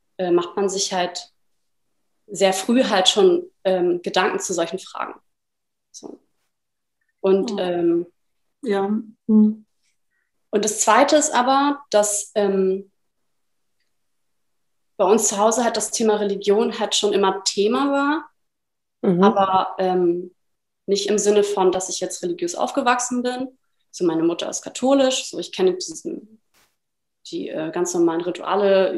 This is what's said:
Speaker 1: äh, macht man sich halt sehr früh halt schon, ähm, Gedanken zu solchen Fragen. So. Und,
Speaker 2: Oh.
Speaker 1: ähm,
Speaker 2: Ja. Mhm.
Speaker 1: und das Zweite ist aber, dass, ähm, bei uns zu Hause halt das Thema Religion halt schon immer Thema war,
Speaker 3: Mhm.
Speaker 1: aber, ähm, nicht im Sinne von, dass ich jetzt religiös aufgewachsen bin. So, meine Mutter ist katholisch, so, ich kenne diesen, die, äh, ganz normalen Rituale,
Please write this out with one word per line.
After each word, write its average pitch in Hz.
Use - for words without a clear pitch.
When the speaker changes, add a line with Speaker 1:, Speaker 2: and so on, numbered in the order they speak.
Speaker 1:
äh, 180
macht 175
man 196
sich 196
halt 175
sehr 190
früh 240
halt 196
schon, 180
ähm, 180
Gedanken 359
zu -
solchen 170
Fragen. -
So. -
Und, 190
Speaker 2:
Oh. 202
Speaker 1:
ähm, 175
Speaker 2:
Ja. 202
Mhm. 214
Speaker 1:
und -
das 202
Zweite 233
ist -
aber, 269
dass, 208
ähm, 196
bei 202
uns 214
zu 202
Hause 226
halt 226
das 208
Thema 214
Religion 202
halt 202
schon -
immer 196
Thema 247
war, 285
Speaker 3:
Mhm. 180
Speaker 1:
aber, 190
ähm, 180
nicht 196
im 208
Sinne 202
von, 185
dass 185
ich -
jetzt -
religiös 170
aufgewachsen 247
bin. 254
So, -
meine 160
Mutter 170
ist -
katholisch, 262
so, -
ich -
kenne 185
diesen, -
die, -
äh, 156
ganz 175
normalen 170
Rituale, 190